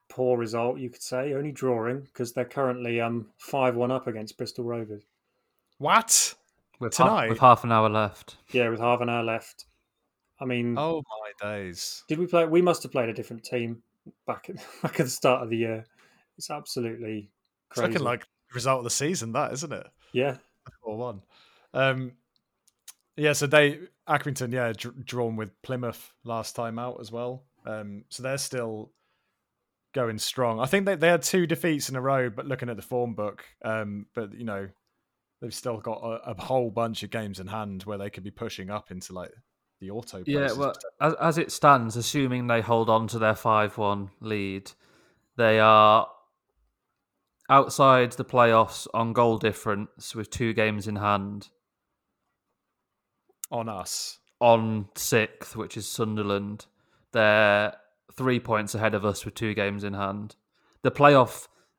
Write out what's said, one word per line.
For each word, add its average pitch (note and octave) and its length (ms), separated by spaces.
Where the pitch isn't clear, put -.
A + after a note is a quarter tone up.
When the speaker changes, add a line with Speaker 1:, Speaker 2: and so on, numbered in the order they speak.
Speaker 1:
poor B2+ 300
result, A#2 400
you B2+ 120
could - 120
say, C3+ 320
only D3 160
drawing, B2+ 640
'cause A#2+ 180
they're B2 120
currently, B2 560
um, A#2 380
five C3 360
one A#2+ 160
up C3 160
against A2 320
Bristol A#2+ 260
Rovers. A2+ 380
Speaker 2:
What? F#3 560
Speaker 3:
With A#2 180
ha-, - 100
Speaker 2:
Tonight? F#3 240
Speaker 3:
with A2+ 80
half B2 260
an A#2 80
hour A2 160
left. G#2+ 480
Speaker 1:
Yeah, A#2+ 160
with A2+ 120
half A#2+ 200
an A#2+ 80
hour A#2 160
left. - 400
I C3+ 60
mean, A#2+ 340
Speaker 2:
Oh D#3 240
my G#2 100
days. F#2+ 560
Speaker 1:
did D3+ 120
we F3+ 80
play? E3+ 180
We D#3+ 180
must F3 200
have C3+ 100
played A#2+ 160
a A2+ 60
different A2+ 280
team A#2 400
back - 240
at, F#3+ 60
<laughs> - 260
back - 180
at C#3+ 60
the B2+ 40
start C3 320
of A#2 80
the A#2 60
year. A2+ 300
It's - 140
absolutely A2+ 800
Speaker 2:
It's - 80
looking A2+ 140
Speaker 1:
crazy. D3+ 120
Speaker 2:
like A#2+ 160
the - 340
result C3 260
of A#2+ 40
the A2+ 60
season, C#3 420
that, B2 220
isn't C#3+ 180
it? F#2 140
Speaker 1:
Yeah. B2+ 240
Speaker 2:
Four A2 160
one. A#2 240
Um, C3 400
yeah, D3+ 160
so C#3+ 140
they, D3 340
Accrington, C3+ 460
yeah, B2 220
dr-, B2 320
drawn A#2 300
with G#2+ 260
Plymouth B2 500
last A2+ 300
time A#2 240
out B2 220
as G#2 100
well. B2 360
Um, G#2 460
so - 120
they're C3 160
still A2+ 540
going A#2 240
strong. A2+ 420
I B2+ 60
think G3 180
they, G3 120
they E3 120
had E3+ 140
two F3+ 240
defeats D#3 420
in C3+ 80
a B2+ 60
row, C3 260
but A2+ 180
looking B2+ 220
at A#2 80
the - 60
form A#2+ 320
book, G#2 300
um, G#2 500
but, G#2+ 200
you A#2 100
know, G2 240
they've A2+ 140
still A#2 240
got A2+ 240
a, A#2 300
a F#2 100
whole B2+ 280
bunch A2+ 320
of G#2+ 80
games G2+ 300
in F#2 60
hand G2+ 380
where G#2 140
they G2+ 120
could F#2+ 120
be G2+ 80
pushing G#2 400
up G#2 200
into, F#2 240
like, F2+ 180
the F#2+ 100
auto G#2 360
Speaker 3:
Yeah, C#3+ 140
Speaker 2:
places. C3 180
Speaker 3:
well, C#3 160
as, D#3 140
as D#3+ 240
it - 120
stands, B2 460
assuming B2 500
they A#2 140
hold A2+ 300
on A2+ 180
to A#2+ 100
their A2 160
five G#2+ 440
one G2+ 320
lead, G2 500
they A2 220
are G#2+ 500
outside C3+ 640
the - 120
playoffs A2+ 720
on A#2 180
goal A2+ 260
difference G#2+ 760
with A2 160
two A2+ 220
games G#2+ 360
in G#2 80
hand. G2+ 520
Speaker 2:
On A2+ 180
us. - 500
Speaker 3:
On A2+ 560
sixth, - 600
which G#2+ 200
is G#2+ 120
Sunderland. G#2 800
They're G#2+ 600
three B2+ 280
points G#2+ 340
ahead G#2+ 200
of G2+ 100
us G#2 200
with G#2 100
two G#2+ 200
games G2+ 300
in G2+ 100
hand. G2+ 420
The B2+ 80
playoff C#3+ 580